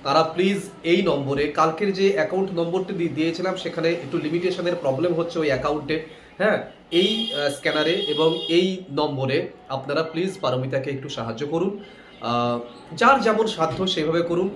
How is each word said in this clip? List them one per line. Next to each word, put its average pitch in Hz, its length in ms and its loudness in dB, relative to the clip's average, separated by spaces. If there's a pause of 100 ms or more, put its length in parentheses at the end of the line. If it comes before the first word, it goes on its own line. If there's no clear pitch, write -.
তারা 151 200 4
প্লিজ 180 460 0 (140)
এই 180 180 4
নম্বরে, 143 460 0
কালকের 160 460 0
যে 196 200 4
অ্যাকাউন্ট 185 360 0 (100)
নম্বরটি 180 340 0
দি-, 170 220 -2
দিয়েছিলাম 165 400 0
সেখানে 165 340 -2
একটু 165 280 -2
লিমিটেশনের 175 580 0
প্রবলেম 170 380 0
হচ্ছে 165 260 -2
ওই 156 80 2
অ্যাকাউন্টে, 147 580 -2 (320)
হ্যাঁ, 190 260 2 (280)
এই, 214 420 2
আহ, 143 160 0
স্ক্যানারে 151 440 0
এবং 160 440 2 (100)
এই 185 440 2
নম্বরে 143 580 0 (200)
আপনারা 139 340 -2
প্লিজ 165 380 -2
পারমিতাকে 131 480 -2
একটু 131 200 -6
সাহায্য 117 380 -6
করুন। 175 360 -2 (380)
আহ, 120 380 0 (360)
যার 247 260 6
যেমন 220 260 2
সাধ্য 170 400 0
সেভাবে 165 340 0
করুন। 175 340 0